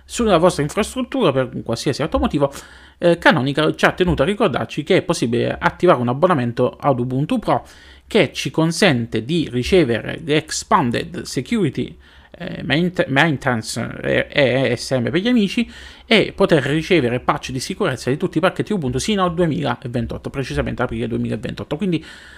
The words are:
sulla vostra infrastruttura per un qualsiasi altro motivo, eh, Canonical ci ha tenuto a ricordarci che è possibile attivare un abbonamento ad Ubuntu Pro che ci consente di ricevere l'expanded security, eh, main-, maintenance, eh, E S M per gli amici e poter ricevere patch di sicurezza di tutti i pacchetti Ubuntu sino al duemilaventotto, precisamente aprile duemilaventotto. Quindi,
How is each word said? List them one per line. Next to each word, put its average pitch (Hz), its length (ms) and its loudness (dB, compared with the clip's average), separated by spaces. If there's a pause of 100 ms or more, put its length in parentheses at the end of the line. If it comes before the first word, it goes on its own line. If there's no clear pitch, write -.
sulla 214 320 2
vostra 160 260 4
infrastruttura 202 680 0
per 127 200 0
un 127 100 -8
qualsiasi 123 380 -2
altro 160 180 -2
motivo, 143 300 0 (480)
eh, 170 200 4
Canonical 151 580 2
ci - 80 -2
ha 170 80 4
tenuto 151 320 2
a - 20 4
ricordarci 170 580 -2
che 180 140 2
è 135 40 4
possibile 120 580 -2
attivare 175 400 2
un 120 80 0
abbonamento 123 720 2
ad 135 180 2
Ubuntu 131 420 -2
Pro - 260 -2 (420)
che 180 240 2
ci - 200 -6
consente 139 720 2
di 156 260 -2
ricevere 120 720 0
l'expanded 156 1000 0
security, 156 760 -2 (380)
eh, 170 280 -10
main-, 170 440 0
maintenance, 131 960 0
eh, 135 280 0
E 123 460 2
S - 160 -6
M 120 180 0
per 160 120 0
gli 214 60 -2
amici 233 420 0 (360)
e 196 300 2
poter 175 280 4
ricevere 139 560 2
patch 143 320 -2
di 135 80 -6
sicurezza 160 500 -4
di 135 80 0
tutti 190 220 -2
i - 20 0
pacchetti 180 320 0
Ubuntu 135 240 -2
sino 196 260 0
al 175 100 0
duemilaventotto, 131 960 -2
precisamente 123 520 -4
aprile 117 260 -4
duemilaventotto. 117 680 -6
Quindi, 175 260 -2 (340)